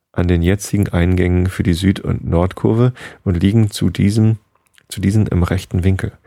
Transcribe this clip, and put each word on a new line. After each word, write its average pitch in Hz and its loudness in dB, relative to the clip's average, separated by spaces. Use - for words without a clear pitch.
an 87 -2
den 87 2
jetzigen 101 0
Eingängen 90 2
für 92 -4
die 87 2
Süd- 92 0
und - -4
Nordkurve 110 0
und 87 0
liegen 104 2
zu 98 -2
diesem, 110 2
zu - -12
diesen 98 2
im 87 0
rechten 87 -2
Winkel. 95 0